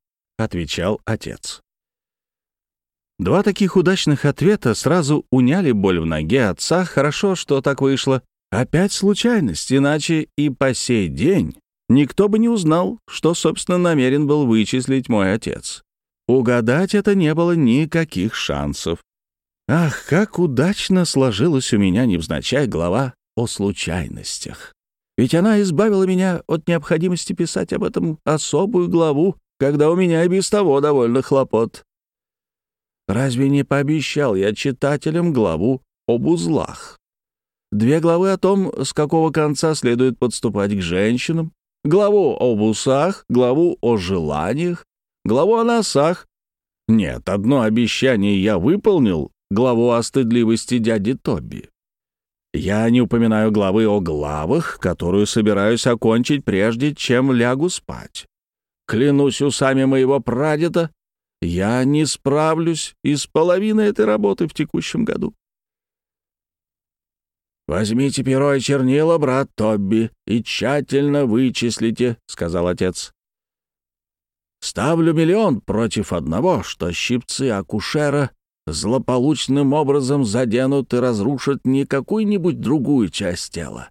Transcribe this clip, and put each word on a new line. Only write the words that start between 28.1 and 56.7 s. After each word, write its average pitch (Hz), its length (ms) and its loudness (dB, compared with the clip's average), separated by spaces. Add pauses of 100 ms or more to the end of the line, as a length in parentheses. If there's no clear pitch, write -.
особую 175 640 0
главу, 165 460 2 (240)
когда 147 320 2
у 175 40 2
меня 170 280 2
и 180 40 2
без 180 220 0
того 170 320 2
довольно 131 400 2
хлопот. 120 640 0 (1300)
Разве 131 380 0
не 143 160 2
пообещал 143 680 0
я 98 200 0
читателям 151 800 -2
главу 107 480 0 (260)
об 123 200 0
узлах? 165 720 -2 (720)
Две 117 300 2
главы 170 320 2
о 185 60 0
том, 190 340 0 (140)
с - 80 -8
какого 160 380 0
конца 151 440 0
следует 123 420 0
подступать 107 560 -2
к 98 80 -2
женщинам, 117 720 -2 (320)
главу 196 560 2
об 113 220 2
усах, 135 640 0
главу 127 540 2
о 117 160 2
желаниях, 92 880 -2 (400)
главу 156 320 2
о 226 80 0
носах. 190 600 0 (640)
Нет, 85 400 0
одно 107 360 2
обещание 110 800 2
я 101 160 2
выполнил, 123 760 2 (180)
главу 120 420 2
о 117 120 2
стыдливости 117 760 0
дяди 113 360 0
Тоби. 73 560 -8 (840)
Я 107 360 -2
не 123 120 4
упоминаю 110 500 2
главы 104 360 2
о 104 120 2
главах, 78 800 -4
которую 90 460 0
собираюсь 107 600 0
окончить, 120 600 0
прежде 117 500 0